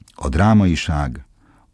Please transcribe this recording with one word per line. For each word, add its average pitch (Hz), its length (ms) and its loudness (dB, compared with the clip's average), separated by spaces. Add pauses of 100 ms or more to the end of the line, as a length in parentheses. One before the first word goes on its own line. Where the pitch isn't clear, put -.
(160)
a 67 140 -6
drámaiság, 80 960 0 (480)